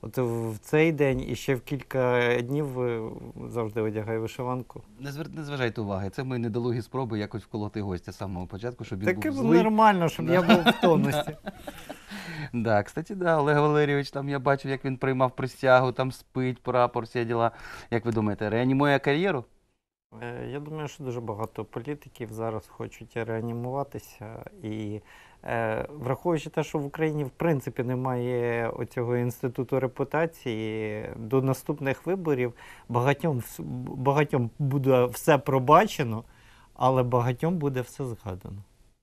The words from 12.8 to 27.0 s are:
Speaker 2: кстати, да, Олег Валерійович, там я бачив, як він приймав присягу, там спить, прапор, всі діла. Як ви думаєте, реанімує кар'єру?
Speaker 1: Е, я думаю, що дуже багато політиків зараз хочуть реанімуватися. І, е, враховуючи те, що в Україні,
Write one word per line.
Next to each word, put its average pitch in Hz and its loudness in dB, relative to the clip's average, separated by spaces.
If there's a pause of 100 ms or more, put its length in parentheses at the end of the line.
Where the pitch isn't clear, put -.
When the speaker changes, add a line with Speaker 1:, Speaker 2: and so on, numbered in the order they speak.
Speaker 2:
кстати, 160 -8
да, 175 2
Олег 147 4
Валерійович, 147 4
там 139 -6
я 143 -2
бачив, 139 2
як 135 -4
він 135 -2
приймав 131 2
присягу, 127 4
там 131 -2
спить, 127 -4
прапор, 123 2
всі 117 -4
діла. 117 2 (400)
Як 117 0
ви 117 -2
думаєте, 107 0
реанімує 135 2
кар'єру? 147 0 (800)
Speaker 1:
Е, 120 -10
я 143 -8
думаю, 151 -10
що - -14
дуже 123 -6
багато 110 -6
політиків 123 -10
зараз 110 -6
хочуть - -14
реанімуватися. 117 -6 (180)
І, 107 -8 (440)
е, 117 -2
враховуючи 147 -4
те, 156 -2
що - -4
в 143 -4
Україні, 151 -2